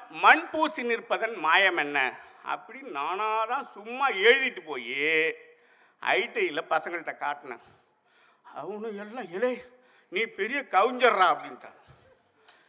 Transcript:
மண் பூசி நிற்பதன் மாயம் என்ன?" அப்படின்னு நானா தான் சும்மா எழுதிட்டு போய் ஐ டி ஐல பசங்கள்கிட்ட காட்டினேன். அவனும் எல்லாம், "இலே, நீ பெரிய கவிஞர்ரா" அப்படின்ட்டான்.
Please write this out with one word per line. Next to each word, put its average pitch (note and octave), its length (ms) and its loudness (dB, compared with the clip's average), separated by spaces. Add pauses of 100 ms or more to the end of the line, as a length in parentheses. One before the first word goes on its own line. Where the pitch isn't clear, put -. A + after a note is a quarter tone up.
மண் A3+ 400 6
பூசி D4+ 340 -2
நிற்பதன் A3+ 520 -2
மாயம் F3 420 4
என்ன?" C#3+ 400 0 (280)
அப்படின்னு B3 440 -10
நானா G3+ 560 -4
தான் B3+ 200 -4
சும்மா A#3+ 440 -4
எழுதிட்டு A3 540 4
போய் D3+ 720 -2 (640)
ஐ G#3 320 0
டி G#3 180 -2
ஐல D3+ 200 -6
பசங்கள்கிட்ட D#3+ 480 -4
காட்டினேன். C#3+ 440 -10 (920)
அவனும் G3+ 440 -10
எல்லாம், G#3+ 340 -12
"இலே, A#3 320 -2 (460)
நீ F#3+ 120 -2
பெரிய A3+ 500 -4
கவிஞர்ரா" A#3 600 4
அப்படின்ட்டான். C3 460 -14 (880)